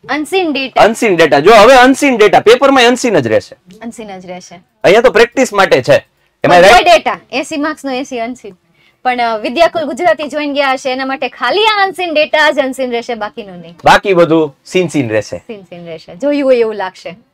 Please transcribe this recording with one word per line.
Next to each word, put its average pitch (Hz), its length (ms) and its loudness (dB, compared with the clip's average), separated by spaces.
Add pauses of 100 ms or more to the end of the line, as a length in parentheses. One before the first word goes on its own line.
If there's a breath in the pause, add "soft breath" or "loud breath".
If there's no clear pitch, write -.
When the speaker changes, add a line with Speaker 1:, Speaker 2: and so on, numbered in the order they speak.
Speaker 1:
અનસીન 311 440 -4
ડેટા. 262 300 -2
Speaker 2:
અનસીન 208 340 0
ડેટા. 151 220 2
જો 180 160 4
હવે 226 200 6
અનસીન 262 420 4
ડેટા, 202 240 4
પેપરમાં 262 440 4
અનસીન 240 340 0
જ 123 80 -2
રહેશે. 107 300 -2 (260)
Speaker 1:
અનસીન 220 360 -16
જ 185 80 -20
રહેશે. 180 340 -18 (240)
Speaker 2:
અહીંયા 196 160 4
તો 226 100 4
પ્રેક્ટિસ 233 420 0
માટે 175 300 0
છે. 135 140 2 (500)
Am - 0 -
I - 20 0
Speaker 1:
કોઈ 175 120 4
Speaker 2:
right? 208 220 6
Speaker 1:
ડેટા, 311 380 0 (120)
એંસી 311 240 -8
માર્ક્સનો 294 340 -8
એંસી 254 300 -8
અનસીન. 226 360 -12 (480)
પણ, 247 140 -2
અ, 233 180 -2
વિદ્યાકુલ 311 460 -2
ગુજરાતી 302 460 -4
જોઈન 294 260 -6
ગયા 277 180 -2
હશે, 262 200 -6
એના 262 140 -6
માટે 269 220 -6
ખાલી 277 360 -2
આ 415 180 0
અનસીન 370 320 -4
ડેટા 302 360 0
જ 277 80 -4
અનસીન 262 320 -4
રહેશે, 233 240 -6
બાકીનું 208 440 -12
નહીં. 170 260 -20
Speaker 2:
બાકી 190 300 2
બધું 160 420 0 (100)
સીન 180 220 -2
સીન 127 220 -4
રહેશે. 107 280 -4
Speaker 1:
સીન - 240 -18
સીન 175 240 -20
રહેશે. 165 300 -18
જોયું 285 280 -2
હોય 262 120 2
એવું 220 180 -2
લાગશે. 185 420 -12 (180)